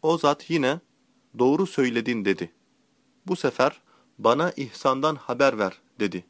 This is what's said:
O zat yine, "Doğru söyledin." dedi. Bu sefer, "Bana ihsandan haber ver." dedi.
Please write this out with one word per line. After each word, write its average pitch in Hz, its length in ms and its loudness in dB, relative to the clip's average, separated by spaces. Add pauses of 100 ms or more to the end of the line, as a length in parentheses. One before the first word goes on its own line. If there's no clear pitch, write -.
O 160 160 2
zat - 320 0
yine, 151 300 0 (580)
"Doğru 143 280 2
söyledin." 117 580 -2
dedi. 92 280 -2 (720)
Bu 185 100 -2
sefer, 131 440 0 (380)
"Bana 131 320 2
ihsandan 139 680 -2
haber 127 420 0
ver." 95 220 -2 (200)
dedi. 90 300 -4